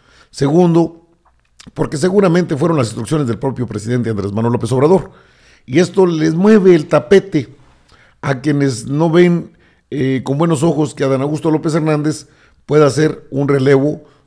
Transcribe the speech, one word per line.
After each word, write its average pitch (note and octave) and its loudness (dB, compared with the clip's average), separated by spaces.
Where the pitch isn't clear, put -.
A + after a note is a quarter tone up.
Segundo, E3 0
porque D#3 -6
seguramente F3+ 0
fueron E3 0
las A#2+ 0
instrucciones C#3 -4
del A2+ -4
propio B2+ -6
presidente A2 -4
Andrés G2+ -4
Manuel A2+ -2
López A#2 -6
Obrador. D3 2
Y - 0
esto F3+ 2
les D#3+ 0
mueve G3 6
el D#3 0
tapete D#3 0
a C#3 -4
quienes C#3 -2
no D3+ -2
ven, F3 2
eh, C3 -2
con C3+ -4
buenos E3 0
ojos D3+ 0
que - -6
Adán C3+ 0
Augusto D3+ -4
López D#3 -2
Hernández D#3 -4
pueda D3 4
ser D3+ -2
un C#3 -2
relevo C#3 2